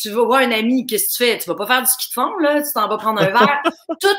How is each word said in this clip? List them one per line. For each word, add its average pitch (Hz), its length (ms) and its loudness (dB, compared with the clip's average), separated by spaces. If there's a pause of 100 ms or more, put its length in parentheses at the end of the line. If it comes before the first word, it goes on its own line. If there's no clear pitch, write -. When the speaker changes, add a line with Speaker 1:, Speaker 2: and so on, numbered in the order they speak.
Speaker 1:
Tu 220 80 -6
vas 226 140 0
voir 240 180 4
un 247 100 2
ami, 233 360 0
qu'est-ce 208 180 -2
que - 180 -2
tu 240 80 4
fais ? 196 60 -2
Tu - 100 -10
vas 170 80 -4
pas 208 120 -6
faire 254 140 2
du 233 60 -2
ski - 220 -2
de - 40 -10
fond, 294 240 -2
là, 294 260 2
tu 294 100 -6
t'en 214 140 0
vas 214 100 -2
prendre 214 240 -2
un 190 80 4
verre. 277 340 2
Speaker 2:
<laughs> 330 380 -6
Speaker 1:
Tout, 392 180 2